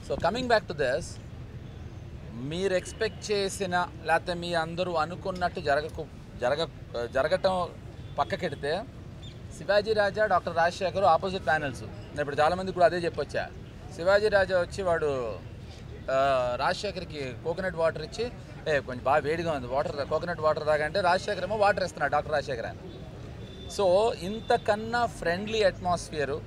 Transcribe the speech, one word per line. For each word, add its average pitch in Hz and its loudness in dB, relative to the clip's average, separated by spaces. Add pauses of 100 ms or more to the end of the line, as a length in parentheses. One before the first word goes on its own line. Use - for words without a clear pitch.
(120)
so 135 -2
coming 233 0
back 214 4
to 139 -8
this, 147 2 (1300)
మీరు 160 -2
expect 214 -2
చేసిన, 190 0 (180)
లేకపోతే 165 2
మీ 175 -4
అందరూ 170 0
అనుకున్నట్టు 175 -2
జరగకు-, 151 0 (360)
జరగ-, 127 -2
జరగటం 180 2 (500)
పక్కకెడితే, 165 -2 (760)
శివాజీ 208 2
రాజా, 208 4
డాక్టర్ 175 4
రాజశేఖర్ 175 2
ఆపోజిట్ 185 4
ప్యానెల్స్. 151 2
నేను - -8
ఇప్పుడు 143 -2
చాలామంది 175 2
కూడా 175 4
అదే 165 6
చెప్పొచ్చా. 143 -2 (460)
శివాజీ 202 4
రాజా 190 4
వచ్చి 175 -4
వాడు, 143 0 (760)
ఆ, 131 4
రాజశేఖర్కి 160 -2
కోకోనట్ 175 -2
వాటర్ 160 2
ఇచ్చి, 220 -6 (380)
"ఏ, 147 4
కొంచెం 123 -6
బాగా 139 6
వేడిగా 165 0
ఉంది, 131 -2
వాటర్ 147 -2
తా-, 135 -2
కోకోనట్ 160 -2
వాటర్ 156 2
తాగంటే" 151 2
రాజశేఖర్ 185 2
ఏమో 196 -2
వాటర్ 202 4
ఇస్తున్నాడు, 156 -2
డాక్టర్ 147 2
రాజశేఖర్ 135 -2
ఆయన. 87 -6 (1000)
So 202 6
ఇంతకన్నా 220 0
ఫ్రెండ్లీ 208 0
అట్మాస్ఫియర్ 170 0 (160)